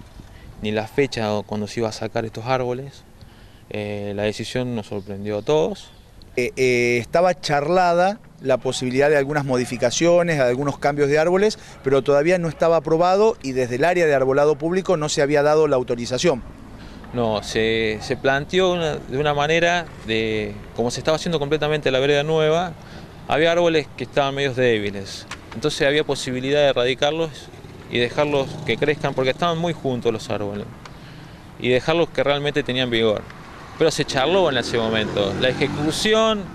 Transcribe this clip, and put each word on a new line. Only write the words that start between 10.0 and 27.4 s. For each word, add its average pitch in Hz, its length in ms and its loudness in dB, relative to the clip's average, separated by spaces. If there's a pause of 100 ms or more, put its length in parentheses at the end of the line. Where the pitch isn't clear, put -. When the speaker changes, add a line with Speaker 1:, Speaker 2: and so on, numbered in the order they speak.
Speaker 2:
de 139 40 2
algunos 127 360 0
cambios 143 300 2
de 147 120 4
árboles, 190 400 2 (240)
pero 135 180 4
todavía 147 360 4
no 170 100 -2
estaba 165 300 2
aprobado 180 640 2
y 135 80 -6
desde 127 240 0
el 135 80 0
área 175 200 2
de 151 120 4
arbolado 139 420 4
público 175 380 0
no 151 120 -2
se 151 140 0
había 143 220 4
dado 151 240 4
la 139 80 2
autorización. 123 680 -2 (720)
Speaker 1:
No, 110 280 0
se, 113 600 0
se 127 140 -4
planteó 147 560 0
una, 160 240 -2
de 131 200 -8
una 147 160 2
manera 165 540 2 (200)
de, 110 460 0 (220)
como 120 160 0
se 127 100 -6
estaba 156 160 0
haciendo 165 220 -2
completamente 147 520 0
la 131 80 4
vereda 143 260 2
nueva, 160 480 2 (540)
había 160 260 4
árboles 170 340 2 (100)
que 131 80 -6
estaban 139 300 0
medios 139 220 -2
débiles. 101 680 0 (300)
Entonces 147 320 0
había 147 180 2
posibilidad 135 560 -2
de 147 60 6
erradicarlos 143 640 0 (600)